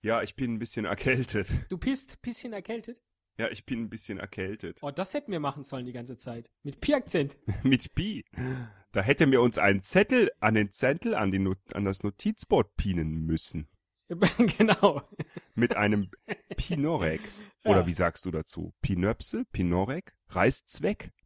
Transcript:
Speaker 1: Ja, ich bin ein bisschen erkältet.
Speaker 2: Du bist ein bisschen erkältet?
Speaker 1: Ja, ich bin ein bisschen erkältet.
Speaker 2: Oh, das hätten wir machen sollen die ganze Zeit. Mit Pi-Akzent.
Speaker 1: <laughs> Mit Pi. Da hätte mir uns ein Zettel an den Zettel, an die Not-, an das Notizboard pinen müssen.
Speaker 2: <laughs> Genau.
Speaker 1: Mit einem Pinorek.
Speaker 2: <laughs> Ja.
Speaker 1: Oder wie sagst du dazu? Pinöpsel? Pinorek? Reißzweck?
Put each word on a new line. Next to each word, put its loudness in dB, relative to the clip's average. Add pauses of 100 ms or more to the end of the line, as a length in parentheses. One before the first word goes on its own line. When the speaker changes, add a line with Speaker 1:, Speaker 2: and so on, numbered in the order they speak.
Speaker 1:
Ja, 0
ich -8
bin -2
ein -6
bisschen -6
erkältet. 0 (200)
Speaker 2:
Du -6
bist -4
ein -20
bisschen -10
erkältet? -10 (360)
Speaker 1:
Ja, -2
ich -12
bin -4
ein -6
bisschen -10
erkältet. -8
Speaker 2:
Oh, -6
das -8
hätten -6
wir -4
machen -6
sollen -10
die -10
ganze -12
Zeit. -12 (120)
Mit -10
Pi-Akzent. 0 (140)
Speaker 1:
<laughs> -6
Mit 2
Pi. -6 (680)
Da 2
hätte 4
mir 8
uns 4
ein 4
Zettel 4 (100)
an 4
den 4
Zettel, 0
an 2
die 2
Not-, -2
an -2
das 0
Notizboard 0
pinen 0
müssen. -4 (400)
Speaker 2:
<laughs> 0 (200)
Genau. 4 (540)
Speaker 1:
Mit 4
einem 2 (460)
Pinorek. -2
Speaker 2:
<laughs> -16 (340)
Ja. 4
Speaker 1:
Oder 6
wie 0
sagst 0
du -4
dazu? -6
Pinöpsel? 0
Pinorek? -2 (140)
Reißzweck? -2 (160)